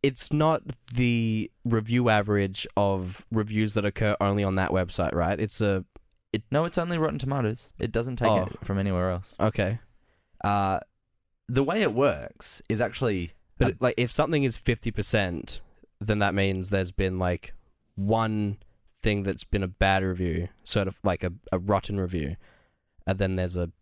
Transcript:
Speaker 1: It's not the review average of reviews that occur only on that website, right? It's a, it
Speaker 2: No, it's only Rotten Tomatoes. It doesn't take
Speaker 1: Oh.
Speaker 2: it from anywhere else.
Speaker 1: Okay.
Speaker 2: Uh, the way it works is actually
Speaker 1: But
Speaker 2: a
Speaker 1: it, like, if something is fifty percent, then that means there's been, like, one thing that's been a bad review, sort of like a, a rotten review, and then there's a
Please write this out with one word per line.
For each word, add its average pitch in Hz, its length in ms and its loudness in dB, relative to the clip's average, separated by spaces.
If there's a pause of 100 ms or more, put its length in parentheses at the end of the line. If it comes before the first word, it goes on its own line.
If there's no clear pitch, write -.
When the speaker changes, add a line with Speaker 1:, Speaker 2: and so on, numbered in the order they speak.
Speaker 1:
It's - 320 0
not 156 300 2 (320)
the 117 560 2 (140)
review 117 440 2
average 101 680 2
of 95 560 0
reviews 107 420 0
that 104 100 0
occur 104 360 0
only 101 240 2
on 95 100 0
that 95 160 0
website, 90 420 0
right? 85 280 0
It's 104 200 -2
a, 98 240 0 (480)
it 110 200 -4
Speaker 2:
No, 156 140 2
it's 175 120 -2
only 170 200 -2
Rotten 151 200 0
Tomatoes. 127 640 -2
It 113 100 -2
doesn't 120 240 -2
take 117 160 2
Speaker 1:
Oh. 95 140 4
Speaker 2:
it - 200 -10
from 98 140 -2
anywhere 92 320 0
else. 90 300 -6
Speaker 1:
Okay. 107 400 0 (640)
Speaker 2:
Uh, 98 340 2 (720)
the 127 160 2
way 185 180 0
it 147 120 2
works - 760 -2
is 110 120 0
actually 101 520 -2 (260)
Speaker 1:
But 127 80 4
Speaker 2:
a 127 40 4
Speaker 1:
it, - 120 -4
like, 123 160 2
if 120 140 0
something 147 320 2
is 123 120 0
fifty - 360 -2
percent, 98 680 -2 (400)
then 104 200 0
that 101 120 2
means 95 380 0
there's 95 220 0
been, 92 260 0
like, 90 360 -2 (420)
one 107 600 0 (440)
thing 104 220 0
that's 95 200 -2
been 98 200 0
a 90 40 -4
bad 95 360 2
review, 87 440 -2 (140)
sort 101 240 0
of 92 160 -6
like 92 220 0
a, 87 80 -2 (180)
a 92 80 0
rotten 98 400 0
review, 87 380 -4 (680)
and 95 140 -2
then 95 160 0
there's 90 220 -2
a 87 260 -2